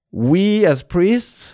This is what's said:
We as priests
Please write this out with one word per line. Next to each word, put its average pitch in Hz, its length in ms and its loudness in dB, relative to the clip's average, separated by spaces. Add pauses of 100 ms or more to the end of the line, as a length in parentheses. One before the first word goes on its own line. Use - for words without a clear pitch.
(100)
We 190 540 0
as 143 180 2
priests 202 720 -2